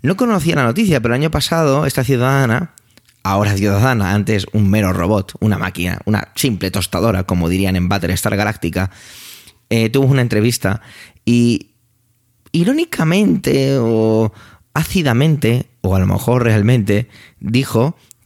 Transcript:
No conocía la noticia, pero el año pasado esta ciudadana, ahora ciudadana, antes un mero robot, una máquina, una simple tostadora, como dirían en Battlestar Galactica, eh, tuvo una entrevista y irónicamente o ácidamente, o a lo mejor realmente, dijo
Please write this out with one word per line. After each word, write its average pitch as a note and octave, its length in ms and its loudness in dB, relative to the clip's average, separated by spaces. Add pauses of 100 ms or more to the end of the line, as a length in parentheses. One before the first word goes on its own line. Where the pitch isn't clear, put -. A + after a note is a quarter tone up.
No E3+ 160 -2
conocía F#3 380 0
la C#3+ 80 0
noticia, D3+ 380 2
pero A#2 120 0
el B2+ 80 0
año D#3+ 80 0
pasado D#3 560 0
esta C3+ 180 -2
ciudadana, C3 720 0 (480)
ahora G2+ 320 0
ciudadana, G2+ 640 2
antes G#2 380 -2
un G2+ 180 2
mero G2+ 200 2
robot, F#2 480 -2
una G#2 200 0
máquina, F2+ 460 -4
una G#2 280 -2
simple F#2+ 380 -2
tostadora, F#2 540 -2
como F2 220 -2
dirían F#2 280 0
en F2+ 140 0
Battlestar G2 460 -2
Galactica, G2 540 -4 (800)
eh, A2+ 200 0
tuvo C3+ 180 2
una C3 160 2
entrevista A2 580 -2 (440)
y A#2+ 420 2 (840)
irónicamente E3+ 1300 0
o A2 560 0 (400)
ácidamente, C#3+ 920 0 (140)
o F#2 140 0
a F#2+ 40 2
lo F#2+ 80 2
mejor A#2 360 0
realmente, G#2+ 640 2 (320)
dijo B2+ 560 -2 (300)